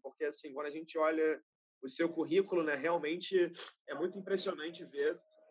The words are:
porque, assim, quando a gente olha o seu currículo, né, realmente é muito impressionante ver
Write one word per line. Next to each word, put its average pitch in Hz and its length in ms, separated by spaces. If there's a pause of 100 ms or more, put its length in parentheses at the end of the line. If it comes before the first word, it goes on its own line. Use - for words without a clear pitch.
porque, 135 220
assim, 147 280
quando 147 140
a 147 40
gente 160 260
olha 156 440 (400)
o 135 80
seu 165 180
currículo, 165 560
né, 151 120
realmente 170 760 (360)
é 139 80
muito 185 240
impressionante 180 640
ver 143 340 (320)